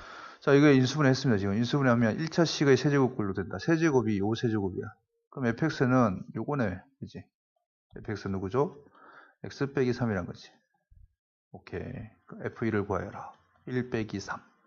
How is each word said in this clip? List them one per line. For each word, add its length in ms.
자, 140
이거 160
인수분해 400
했습니다. 280
지금 160
인수분해 360
하면 280
일 120
차 160
식의 320
세제곱꼴로 560
된다. 240
세제곱이 600
요 160
세제곱이야. 520
그럼 180
fx는 760
요거네. 460
그지? 220
fx 300
누구죠? 540
x 300
빼기 180
삼이란 320
거지. 260
오케이. 300
그 200
에프 220
일을 200
구하여라. 460
일 240
빼기 300
삼 200